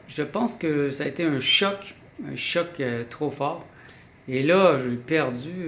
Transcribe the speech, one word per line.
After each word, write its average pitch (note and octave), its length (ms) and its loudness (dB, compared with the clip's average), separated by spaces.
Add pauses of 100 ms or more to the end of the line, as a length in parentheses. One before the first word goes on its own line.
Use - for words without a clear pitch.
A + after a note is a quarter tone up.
je - 160 -4
pense A3+ 320 -2
que D3 340 0
ça C#3 140 -4
a C#3+ 40 -2
été C#3 160 -4
un D3+ 160 2
choc, G3 560 2 (300)
un C#3+ 100 -8
choc, E3+ 320 -2 (120)
euh, A#2+ 300 -2
trop D3+ 200 -4
fort. D3 360 -4 (640)
Et C3 160 0
là, E3+ 360 6
j'ai B2 180 -2
perdu, C3 540 -2 (160)